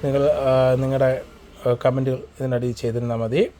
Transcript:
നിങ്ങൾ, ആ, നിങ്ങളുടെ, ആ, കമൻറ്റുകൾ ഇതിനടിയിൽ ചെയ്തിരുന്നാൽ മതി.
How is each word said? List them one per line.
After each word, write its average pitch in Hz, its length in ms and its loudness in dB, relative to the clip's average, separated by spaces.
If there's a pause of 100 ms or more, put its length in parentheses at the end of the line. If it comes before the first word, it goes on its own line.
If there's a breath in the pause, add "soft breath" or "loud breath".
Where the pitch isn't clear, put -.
നിങ്ങൾ, 139 200 0 (260)
ആ, 131 340 4
നിങ്ങളുടെ, 131 400 0 (420)
ആ, 123 80 2 (100)
കമൻറ്റുകൾ 131 380 0 (180)
ഇതിനടിയിൽ 123 400 -2
ചെയ്തിരുന്നാൽ 117 420 -4
മതി. 117 200 0 (180)